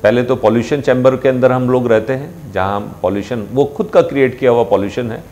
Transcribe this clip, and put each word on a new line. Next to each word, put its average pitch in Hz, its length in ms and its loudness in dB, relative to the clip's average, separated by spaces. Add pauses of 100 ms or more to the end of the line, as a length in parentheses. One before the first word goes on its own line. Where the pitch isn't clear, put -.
पहले 120 200 4
तो 123 140 0
pollution 113 440 2
chamber 127 340 2
के 131 140 0
अंदर 127 220 2
हम 127 180 0
लोग 123 180 0
रहते 113 260 2
हैं, 135 400 -10
जहां 98 220 -2
हम 101 160 -8 (100)
pollution 101 500 -4
वो 139 160 2
खुद 170 220 -6
का 185 140 4
create 135 360 0
किया 127 120 2
हुआ 120 140 4
pollution 104 460 -2
है। 120 200 -12